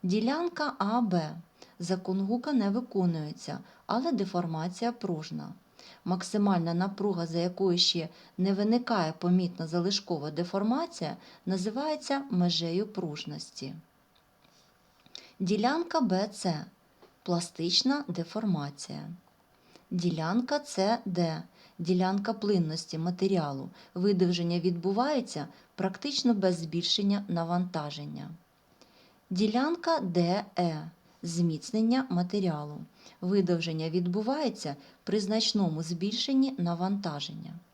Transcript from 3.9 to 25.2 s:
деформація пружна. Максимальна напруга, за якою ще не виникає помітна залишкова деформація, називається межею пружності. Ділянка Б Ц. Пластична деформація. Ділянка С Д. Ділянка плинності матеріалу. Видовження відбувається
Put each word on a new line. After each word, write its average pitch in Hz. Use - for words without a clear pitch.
деформація 180
пружна. 165
Максимальна 180
напруга, 190
за 165
якою 180
ще 170
не 190
виникає 208
помітна 180
залишкова 170
деформація, 196
називається 277
межею 175
пружності. 151
Ділянка 269
Б 190
Ц. 170
Пластична 170
деформація. 160
Ділянка 180
С 208
Д. 170
Ділянка 185
плинності 175
матеріалу. 170
Видовження 175
відбувається 185